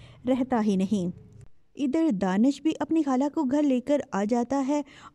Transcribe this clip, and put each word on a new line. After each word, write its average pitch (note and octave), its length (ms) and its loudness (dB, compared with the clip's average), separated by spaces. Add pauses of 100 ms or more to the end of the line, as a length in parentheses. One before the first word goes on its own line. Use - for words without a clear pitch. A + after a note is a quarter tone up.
(260)
रहता B3+ 340 0
ही G#3 180 2
नहीं। F#3 340 0 (680)
इधर D#4 340 0
दानिश G3 520 2
भी D#4 100 0
अपनी D#4+ 300 -2
खाला C4+ 260 0
को D#4 140 -2
घर C#4+ 200 2
लेकर C4+ 400 0 (100)
आ G3 120 -2
जाता A#3+ 320 0
है C#4 260 0 (320)